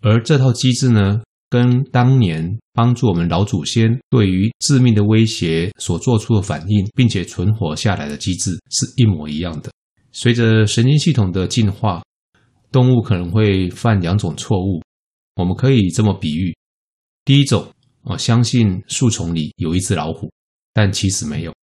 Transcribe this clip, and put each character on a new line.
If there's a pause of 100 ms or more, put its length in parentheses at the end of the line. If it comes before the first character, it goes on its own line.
而
这
套
机
制
呢， (260)
跟
当
年 (300)
帮
助
我
们
老
祖
先 (120)
对
于 (100)
致
命
的
威
胁
所
做
出
的
反
应， (100)
并
且
存
活
下
来
的
机
制 (200)
是
一
模
一
样
的。 (400)
随
着
神
经
系
统
的
进
化， (680)
动
物
可
能
会
犯
两
种
错
误， (540)
我
们
可
以
这
么
比
喻。 (680)
第
一
种， (360)
哦，
相
信
树
丛
里
有
一
只
老
虎， (440)
但
其
实
没
有。 (100)